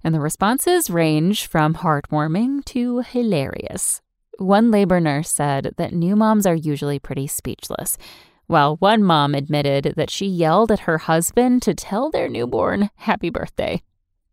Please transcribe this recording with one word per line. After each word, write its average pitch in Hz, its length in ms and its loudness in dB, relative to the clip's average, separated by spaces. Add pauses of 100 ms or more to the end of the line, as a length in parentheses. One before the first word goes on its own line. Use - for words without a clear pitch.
And 160 120 0
the 156 60 0
responses 247 680 0
range 165 580 0
from 156 280 2
heartwarming 160 920 -2
to 247 380 -2
hilarious. - 1000 -4 (380)
One 196 320 4
labor 190 300 4
nurse 151 300 -2
said 143 460 -2
that - 160 -4
new 175 240 0
moms 214 300 4
are 170 80 4
usually 147 440 -2
pretty 139 280 -6
speechless, - 720 -8 (480)
while 151 300 2
one 208 280 4
mom 147 300 4
admitted 143 640 0
that 151 100 0
she - 160 -8
yelled 190 480 2
at 202 80 0
her 160 160 0
husband 240 680 2
to 202 100 0
tell 254 360 -4
their 269 160 -2
newborn 226 680 -2
happy - 320 -2
birthday. - 540 -4 (500)